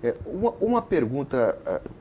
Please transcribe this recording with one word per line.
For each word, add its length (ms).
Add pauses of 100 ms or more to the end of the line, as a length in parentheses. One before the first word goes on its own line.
É, 120 (120)
uma, 340
uma 220
pergunta, 840
ah, 140 (220)